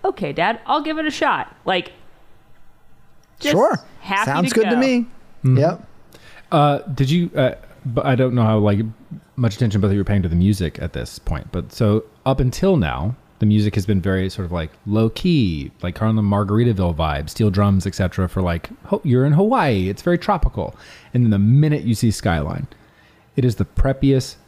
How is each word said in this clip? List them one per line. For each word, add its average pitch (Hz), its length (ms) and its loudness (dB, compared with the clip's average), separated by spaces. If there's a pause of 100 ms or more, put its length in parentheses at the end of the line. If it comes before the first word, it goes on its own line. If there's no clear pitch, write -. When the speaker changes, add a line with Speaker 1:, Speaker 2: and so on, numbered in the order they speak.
Speaker 1:
"Okay, 185 260 -4
Dad, 185 340 -2
I'll 294 160 0
give 311 160 -6
it 311 80 -4
a 302 60 -2
shot." 220 420 -2 (120)
Like, 185 260 -2 (1500)
just 294 120 -2
Speaker 2:
Sure. 262 240 2 (220)
Speaker 1:
happy 196 320 -2
Speaker 2:
Sounds 165 220 0
Speaker 1:
to - 20 -6
Speaker 2:
good 220 140 2
to 240 60 2
Speaker 1:
go. 240 40 2
Speaker 2:
me. 262 200 2 (440)
Speaker 3:
Mm-hmm. 131 140 4
Speaker 2:
Yep. 160 300 0 (640)
Speaker 3:
Uh, 147 260 4 (160)
did 131 160 0
you, 170 260 2
uh, 131 200 0 (300)
but 120 200 -2
I 131 100 2
don't 123 200 2
know 120 80 4
how, 110 160 4
like, 104 200 2 (560)
much 117 200 0
attention 104 260 0
both 104 80 2
of 95 60 2
you 101 60 2
were 92 40 -2
paying 104 160 2
to 87 80 -2
the 82 60 0
music 92 460 2
at 80 120 -8
this - 240 -10
point, - 340 -6
but 92 220 -8
so 107 300 2 (220)
up 135 140 0
until 175 380 2
now, 80 380 -2 (240)
the 110 80 0
music 104 260 2
has 95 140 -2
been 104 120 2
very 92 300 -2
sort 92 160 -8
of, 82 60 -8
like, 82 180 -4 (160)
low 110 240 0
key, 107 640 0 (100)
like, 90 140 -6
kind 110 240 0
of 107 40 0
Margaritaville 101 720 0
vibe, 76 340 -4
steel 107 200 0
drums, 98 380 2
et 95 80 -6
cetera, 92 340 -2
for, - 140 -4
like, 85 260 -4 (160)
ho-, 214 180 -4
you're 127 220 2
in 151 80 2
Hawaii. 156 560 2
It's 101 140 -8
very 175 160 0
tropical. - 560 -2 (380)
And 123 100 2
then 113 80 4
the 101 80 2
minute 143 440 4
you 110 120 0
see 113 160 0
Skyline, 82 560 -4 (680)
it 131 80 0
is 123 120 0
the - 100 -2
preppiest 135 720 0 (120)